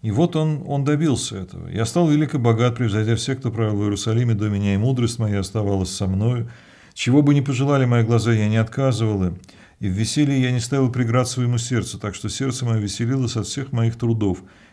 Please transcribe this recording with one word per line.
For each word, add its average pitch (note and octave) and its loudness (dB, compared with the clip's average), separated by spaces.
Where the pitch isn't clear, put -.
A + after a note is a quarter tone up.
И A2+ -2
вот D#3+ 2
он, D#3 0
он C#3+ -2
добился D3 0
этого. F2 -12
«Я G2+ -2
стал E3+ 2
велик D3+ 2
и D3+ 0
богат, A#2 2
превзойдя A2 0
всех, C3+ -4
кто B2+ -2
правил A2 0
в G2+ 0
Иерусалиме A2 0
до G#2 -2
меня, G2+ 0
и - 2
мудрость A#2+ 0
моя G#2 0
оставалась G2 -2
со - -4
мною. A2+ 0
Чего C#3 4
бы C#3+ 4
ни C#3+ 4
пожелали C#3 0
мои A#2+ 4
глаза, A2+ 2
я G#2+ 2
не G#2+ 2
отказывал A2+ 0
им, F2+ -4
и G#2 -2
в F#2 0
веселье C3+ 0
я B2+ 0
не B2 0
ставил C3 0
преград A#2+ 0
своему A#2+ 0
сердцу, A2+ -4
так G2+ -6
что - -8
сердце B2 -4
мое A2+ 0
веселилось A#2+ -2
от G#2 -2
всех - -8
моих A2+ 0
трудов, A2 0